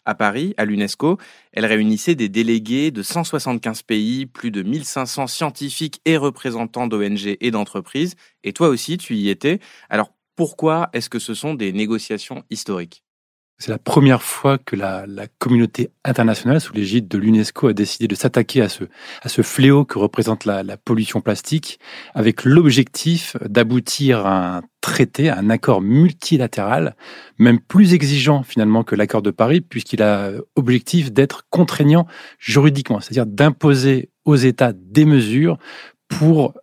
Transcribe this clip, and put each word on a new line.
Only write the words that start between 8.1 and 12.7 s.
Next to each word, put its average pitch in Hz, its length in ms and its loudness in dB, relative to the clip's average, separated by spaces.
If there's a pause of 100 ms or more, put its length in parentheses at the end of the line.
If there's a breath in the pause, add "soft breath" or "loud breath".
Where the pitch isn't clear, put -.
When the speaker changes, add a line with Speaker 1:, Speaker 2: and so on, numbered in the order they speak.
Speaker 1:
Et 104 80 -8
toi 165 160 2
aussi, 143 280 -2
tu 127 200 -8
y 101 120 -2
étais. 147 300 -2 (300 soft breath)
Alors, 107 240 -4 (240)
pourquoi 160 560 -2
est-ce 120 160 -8
que 117 100 -8
ce 113 140 -10
sont 147 200 -8
des 104 200 -6
négociations 107 760 -6
historiques ? 92 540 -10 (560)